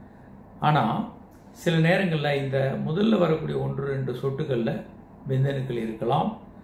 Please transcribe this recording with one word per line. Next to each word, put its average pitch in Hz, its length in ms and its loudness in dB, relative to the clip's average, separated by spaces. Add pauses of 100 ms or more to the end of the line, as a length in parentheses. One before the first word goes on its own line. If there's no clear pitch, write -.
(600)
ஆனா 147 520 2 (400)
சில 165 260 0 (120)
நேரங்கள்ல 160 460 2
இந்த 135 500 0
முதல்ல 202 340 2
வரக்கூடிய 156 400 0
ஒன்று 135 260 -4
ரெண்டு 135 280 -4
சொட்டுகள்ல 135 720 -2 (420)
விந்தணுக்கள் 131 560 0
இருக்கலாம், 120 540 -2 (260)